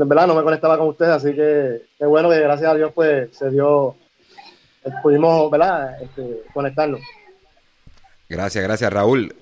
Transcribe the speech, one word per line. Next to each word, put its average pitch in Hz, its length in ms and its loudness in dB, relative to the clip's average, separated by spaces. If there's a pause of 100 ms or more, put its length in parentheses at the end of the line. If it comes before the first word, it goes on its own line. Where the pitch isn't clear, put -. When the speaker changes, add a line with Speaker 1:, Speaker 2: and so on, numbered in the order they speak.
Speaker 1:
¿verdad? 151 200 4
No 175 80 2
me 160 80 2
conectaba 160 360 0
con 156 100 0
ustedes, 165 220 0
así 143 240 -2
que 143 480 0 (160)
qué 147 80 -4
bueno 156 240 4
que 160 100 2
gracias 147 300 0
a 156 40 2
Dios, 156 200 -2
pues, 143 420 -2
se 135 140 -6
dio, 139 460 0 (880)
eh, 135 80 -10 (120)
pudimos, 156 480 4
¿verdad? 147 520 -2
Este, 123 400 -12 (120)
conectarnos. 143 480 -4 (1200)
Speaker 2:
Gracias, 95 380 -6
gracias, 107 260 -2
Raúl. 107 520 0